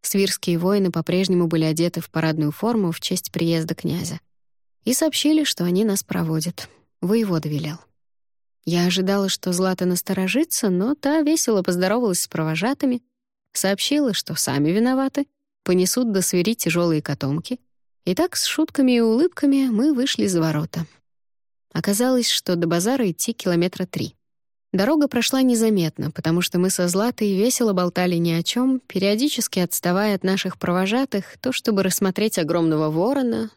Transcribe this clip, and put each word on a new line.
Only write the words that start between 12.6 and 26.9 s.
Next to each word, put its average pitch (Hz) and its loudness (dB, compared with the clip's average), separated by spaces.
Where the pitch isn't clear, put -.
сообщила, 226 0
что - -6
сами 143 0
виноваты, 262 2
понесут 185 2
до 190 2
Свири 180 0
тяжёлые 165 0
котомки. 147 -4
И 180 0
так 349 0
с - -2
шутками 277 0
и 240 4
улыбками 269 2
мы 247 2
вышли 240 0
за 180 2
ворота. 160 -2
Оказалось, 233 2
что - 0
до 170 0
базара 196 0
идти - -6
километра 180 -2
три. - -6
Дорога 277 2
прошла 240 0
незаметно, 220 2
потому 165 -2
что - -2
мы 180 2
со 180 0
Златой 208 0